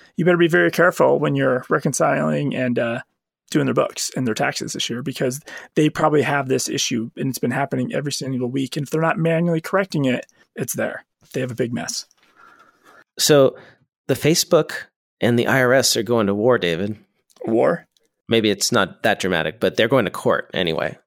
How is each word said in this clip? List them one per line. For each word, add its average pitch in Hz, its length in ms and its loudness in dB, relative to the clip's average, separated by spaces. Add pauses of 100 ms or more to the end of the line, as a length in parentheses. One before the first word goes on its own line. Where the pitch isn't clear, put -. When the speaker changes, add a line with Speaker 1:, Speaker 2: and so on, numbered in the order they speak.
(160)
Speaker 1:
you - 80 0
better 175 140 4
be 170 100 6
very 170 220 4
careful 151 480 4
when 147 160 0
you're 135 340 0
reconciling 147 840 0
and, 123 240 -2
uh, 117 220 -2 (500)
doing 143 160 0
their 123 80 0
books - 420 -2
and 131 100 -2
their 110 60 0
taxes 143 400 -4
this - 160 -4
year, 120 140 -6
because 135 360 -4 (360)
they 151 160 4
probably 151 320 2
have 139 260 -2
this 131 220 -2
issue 117 480 -4
and 139 100 -4
it's 127 100 -4
been 127 120 -2
happening 131 420 -4
every 143 180 -4
single 127 380 -6
week. 135 300 -4
And 147 60 -4
if 139 60 -10
they're 160 120 -2
not 165 160 0
manually 165 420 0
correcting 170 460 -2
it, 127 180 -2 (320)
it's - 160 -6
there. - 320 -6 (300)
They 139 80 -4
have 123 80 -4
a 117 40 -10
big 120 160 -2
mess. - 360 -6 (1120)
Speaker 2:
So 143 380 4 (520)
the 139 60 -2
Facebook 156 580 2 (480)
and 120 180 2
the 120 80 2
I 135 160 2
R 123 120 4
S 127 220 2
are 117 60 -2
going 110 240 0
to 98 80 0
war, 113 240 2
David. 92 380 -2 (480)
Speaker 1:
War? 123 420 0 (420)
Speaker 2:
Maybe 110 220 2
it's 98 220 -2
not 101 300 0
that 107 180 2
dramatic, 80 400 -2
but 92 160 0
they're 113 120 2
going 123 180 2
to 87 40 -4
court - 440 -2
anyway. 80 420 -2 (100)